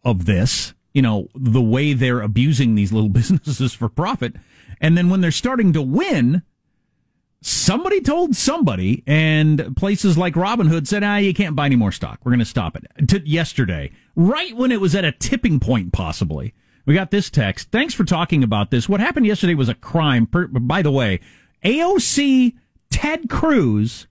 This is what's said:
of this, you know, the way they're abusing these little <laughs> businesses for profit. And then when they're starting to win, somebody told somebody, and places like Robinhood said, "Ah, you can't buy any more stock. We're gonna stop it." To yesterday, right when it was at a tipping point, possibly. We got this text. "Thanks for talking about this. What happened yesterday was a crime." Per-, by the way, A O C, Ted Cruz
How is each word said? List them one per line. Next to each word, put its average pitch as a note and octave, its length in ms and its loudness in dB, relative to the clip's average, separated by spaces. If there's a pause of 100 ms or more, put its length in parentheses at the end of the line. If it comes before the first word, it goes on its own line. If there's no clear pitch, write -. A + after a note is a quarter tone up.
of F2+ 220 0
this, G2+ 480 0 (200)
you C3+ 80 2
know, G#2+ 320 0
the B2+ 280 0
way C3+ 320 2
they're B2 280 0
abusing A#2+ 540 2
these G2+ 160 0
little G#2+ 180 2
<laughs> G#2+ 120 2
businesses C3+ 520 -2
for A2+ 160 -4
profit. F3 460 -4 (460)
And E3 160 4
then F3 120 2
when F#3+ 120 2
they're E3+ 100 2
starting A#3 420 0
to D3+ 80 0
win, E3 640 0 (960)
somebody F4 600 0
told D4+ 340 0
somebody, C3 680 -2
and D3+ 720 2
places F#3+ 420 0
like F3+ 160 0
Robinhood E3 540 0
said, G3+ 160 -2
"Ah, G#3 140 0
you G3 160 2
can't E3 220 -2
buy D3 100 0
any C#3 100 2
more G#2 160 2
stock. - 320 -10
We're B2 80 0
gonna A#2+ 140 2
stop F2 300 -4
it." - 100 -14 (240)
To F3 180 2
yesterday, A#2 640 -2 (240)
right A#3 400 0
when B3+ 160 0
it G#3+ 100 0
was F#3 140 2
at F#3 100 0
a D3 60 0
tipping F3+ 480 -2
point, G#2+ 340 -2
possibly. D#2 600 -6 (320)
We D3 80 2
got F#3 180 0
this G3+ 180 -2
text. - 420 -2
"Thanks C4+ 220 -2
for G#3+ 100 -2
talking E3 400 0
about G#2 280 0
this. B2 180 -2
What G3 100 0
happened C4 260 0
yesterday F#3+ 280 0
was C3 160 0
a A#2 60 -4
crime." C3+ 500 0
Per-, F3 220 -2
by C3 340 -2
the D3+ 100 2
way, A2 280 0 (440)
A C4 180 0
O F#4 160 2
C, C4 580 2 (340)
Ted D#4+ 400 -2
Cruz B2 800 0